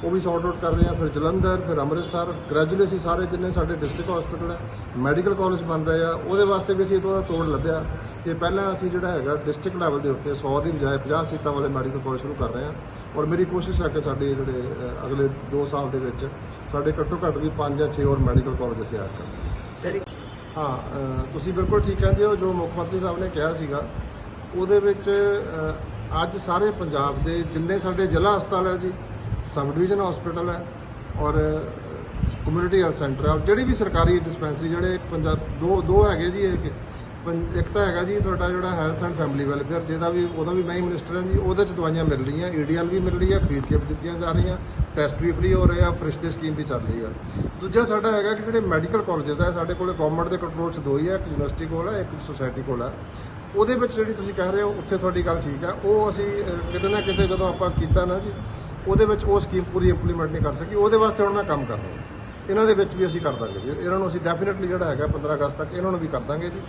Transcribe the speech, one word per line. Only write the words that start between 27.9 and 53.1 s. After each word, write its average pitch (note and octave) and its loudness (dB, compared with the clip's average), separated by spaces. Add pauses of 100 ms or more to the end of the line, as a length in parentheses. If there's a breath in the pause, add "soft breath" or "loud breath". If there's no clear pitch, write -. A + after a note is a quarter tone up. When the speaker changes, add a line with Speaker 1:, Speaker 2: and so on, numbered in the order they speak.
Speaker 1:
ਜ਼ਿਲ੍ਹਾ F#3 4
ਹਸਪਤਾਲ F#3 0
ਹੈ F#3 0
ਜੀ, F3+ -2 (640)
ਸਬ C#3+ -2
ਡਿਵੀਜ਼ਨ F#3 2
ਹਸਪੀਟਲ E3+ -2
ਹੈ F3 -4 (540)
ਔਰ D3+ 2 (800)
ਕਮਿਊਨਿਟੀ F3 4
ਹੈਲਥ D#3+ 2
ਸੈਂਟਰ C#3 0
ਹੈ, D#3 6
ਔਰ D#3 2
ਜਿਹੜੀ G#3 4
ਵੀ B3 2
ਸਰਕਾਰੀ F3 4
ਡਿਸਪੈਂਸਰੀ, D#3+ -4
ਜਿਹੜੇ F3+ 0 (120)
ਪੰਜਾਬ, D#3 0 (240)
ਦੋ, F3+ 4
ਦੋ G3 8
ਹੈਗੇ E3+ 2
ਜੀ, F#3+ -4
ਇੱਕ F3 0 (520 loud breath)
ਪੰ-, E3+ -2
ਇੱਕ E3 2
ਤਾਂ G#3 4
ਹੈਗਾ F3 0
ਜੀ G3+ 0
ਤੁਹਾਡਾ F3+ 2
ਜਿਹੜਾ F3+ 0
health E3 -2
and D#3 -2
family C#3 0
welfare, D3 -2
ਜਿਹਦਾ D#3+ 0
ਵੀ, F3 0
ਉਹਦਾ D#3+ -2
ਵੀ F#3 0
ਮੈਂ E3+ -2
ਹੀ F3+ 0
ਮਿਨਿਸਟਰ F3 -4
ਹਾਂ F3+ -2
ਜੀ। F#3 2
ਉਹਦੇ F3+ 4
'ਚ F3+ -6
ਦਵਾਈਆਂ E3 0
ਮਿਲ C3+ 2
ਰਹੀਆਂ, D#3+ -2
ਈ D#3 -2
ਡੀ D#3 0
ਐਲ E3+ 0
ਵੀ F#3 0
ਮਿਲ F3+ 0
ਰਹੀ F#3 4
ਹੈ, G3 6
ਖਰੀਦ C#3+ 0
ਕੇ D#3 2
ਵੀ D#3+ 2
ਦਿੱਤੀਆਂ E3 -4
ਜਾ E3 -2
ਰਹੀਆਂ, F3+ 2 (380 loud breath)
ਟੈਸਟ D3 2
ਵੀ E3+ 4
ਫ੍ਰੀ E3 4
ਹੋ F#3 6
ਰਹੇ E3+ 6
ਆ, F3 6
ਫਰਿਸ਼ਤੇ D#3+ -4
ਸਕੀਮ D#3 -4
ਵੀ D3+ -2
ਚੱਲ C3+ -2
ਰਹੀ A2+ -4
ਆ। A2 -6 (540 loud breath)
ਦੂਜਾ F#3+ 4
ਸਾਡਾ G#3+ 2
ਹੈਗਾ G#3 2
ਕਿ G#3 -4
ਜਿਹੜੇ A3+ 2
ਮੈਡੀਕਲ F3 2
ਕਾਲਜਿਸ D3 0
ਆ, F3+ 4
ਸਾਡੇ E3+ -2
ਕੋਲੇ F3+ -2
ਗੌਰਮੈਂਟ D#3+ 0
ਦੇ C4+ -2
ਕੰਟਰੋਲ E3 -4
'ਚ D3+ -8
ਦੋ C#3 0
ਹੀ D#3 0
ਆ, F#3+ 0
ਇੱਕ - -4
ਯੂਨੀਵਰਸਿਟੀ D3 -4
ਕੋਲ E3 -2
ਆ, G#3+ -2
ਇੱਕ F3+ -6 (180)
ਸੁਸਾਇਟੀ C3 -6
ਕੋਲ C3 -4
ਆ। C3 -4 (640 loud breath)